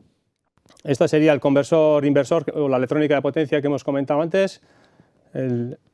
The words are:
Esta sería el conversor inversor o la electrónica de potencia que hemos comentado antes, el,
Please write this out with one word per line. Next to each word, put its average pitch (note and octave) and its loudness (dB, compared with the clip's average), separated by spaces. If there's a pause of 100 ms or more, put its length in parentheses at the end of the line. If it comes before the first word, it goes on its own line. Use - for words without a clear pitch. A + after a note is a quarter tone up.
(840)
Esta D3 0
sería D#3 4
el C#3 0
conversor D3 2
inversor D3 0 (100)
o D3 -2
la C3 0
electrónica C#3+ 0
de C3+ 0
potencia D3 -2
que C#3+ -2
hemos C#3+ -4
comentado C#3 -2
antes, F#3+ -2 (720)
el, B2+ -6 (160)